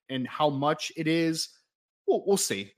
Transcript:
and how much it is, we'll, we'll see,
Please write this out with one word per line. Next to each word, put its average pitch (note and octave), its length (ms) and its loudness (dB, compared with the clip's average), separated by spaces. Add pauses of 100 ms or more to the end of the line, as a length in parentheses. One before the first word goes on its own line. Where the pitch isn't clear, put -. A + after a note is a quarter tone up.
(100)
and C3 160 -4
how D3+ 240 0
much C#3+ 460 0
it D#3+ 100 -4
is, D#3+ 420 0 (580)
we'll, E4+ 200 2
we'll G3 100 4
see, G2+ 420 -4